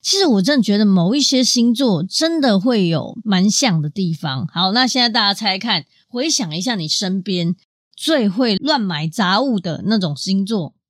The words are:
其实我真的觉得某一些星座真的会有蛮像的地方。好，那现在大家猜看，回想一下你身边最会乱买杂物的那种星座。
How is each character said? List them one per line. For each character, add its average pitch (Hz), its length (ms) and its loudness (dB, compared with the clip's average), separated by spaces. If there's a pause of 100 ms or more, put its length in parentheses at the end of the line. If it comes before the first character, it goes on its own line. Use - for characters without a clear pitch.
其 - 160 -2
实 392 100 2
我 208 160 4
真 269 160 2
的 226 40 2
觉 202 160 2
得 214 60 4
某 190 300 4
一 294 60 2
些 262 240 2
星 240 300 2
座 220 280 2
真 320 380 -2
的 226 180 4
会 202 300 2
有 165 360 -2
蛮 196 240 2
像 196 340 2
的 147 80 -4
地 180 220 -2
方。 139 400 -6
好， 185 200 -2
那 254 140 2
现 254 160 0
在 240 60 2
大 233 120 0
家 202 140 0
猜 196 240 -4
看， 196 260 -2 (240)
回 262 220 -4
想 165 260 -2
一 180 40 -4
下 233 160 -2
你 160 100 -4
身 190 340 -2
边 180 360 -2 (400)
最 277 320 0
会 214 280 0
乱 277 240 0
买 165 280 -2
杂 190 320 0
物 254 180 0
的 156 280 -6
那 214 120 2
种 165 160 -2
星 190 320 -2
座。 190 280 -4 (160)